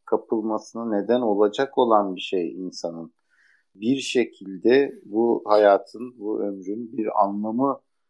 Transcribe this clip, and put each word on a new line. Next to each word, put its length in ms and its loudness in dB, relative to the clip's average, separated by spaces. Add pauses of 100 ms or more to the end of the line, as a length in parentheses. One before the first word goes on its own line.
kapılmasına 960 -4
neden 200 0
olacak 580 0
olan 380 2
bir 40 -14
şey 320 -4
insanın. 640 -12 (600)
Bir 220 -2
şekilde 1080 0
bu 420 0
hayatın, 720 4
bu 220 -6
ömrün 520 -8
bir 320 0
anlamı 560 -2 (300)